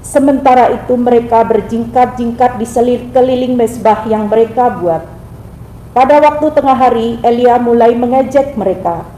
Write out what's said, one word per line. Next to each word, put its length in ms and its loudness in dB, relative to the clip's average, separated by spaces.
Sementara 640 2
itu 320 -4
mereka 480 2
berjingkat-jingkat 1120 -2
di 80 -4
selir-, 400 -2
keliling 480 0
mesbah 480 0
yang 240 -2
mereka 400 0
buat. 320 -4
Pada 240 4
waktu 320 2
tengah 240 2
hari, 480 0
Elia 320 2
mulai 400 2
mengejek 560 0
mereka. 640 -4